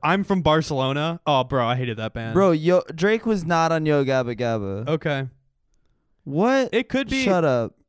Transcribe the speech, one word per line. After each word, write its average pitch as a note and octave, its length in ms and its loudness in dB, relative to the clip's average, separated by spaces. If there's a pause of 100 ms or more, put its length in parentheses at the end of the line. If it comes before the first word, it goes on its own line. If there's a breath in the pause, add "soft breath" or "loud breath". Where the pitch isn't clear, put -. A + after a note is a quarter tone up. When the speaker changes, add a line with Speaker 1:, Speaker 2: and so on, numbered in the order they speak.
Speaker 1:
I'm F#3 220 2
from F#3+ 180 0
Barcelona. D3+ 840 0
Oh, C#3 160 4
bro, B2+ 240 -2
I B2 80 0
hated A#2+ 220 -4
that A2 160 -8
band. A2+ 220 -6
Speaker 2:
Bro, F#3+ 180 6
Yo, E3 300 2 (120)
Drake G#3 300 0
was G3+ 220 -2
not E3 260 2
on D#3 140 0
Yo D3 180 2
Gabba B2+ 340 -2
Gabba. A2 480 -4
Speaker 1:
Okay. D3 400 -4 (960)
Speaker 2:
What? A3+ 480 0
Speaker 1:
It A#3+ 180 0
could C4 180 -2
be. C4+ 160 -2
Speaker 2:
Shut F#3 200 2
up. B2 300 0 (140)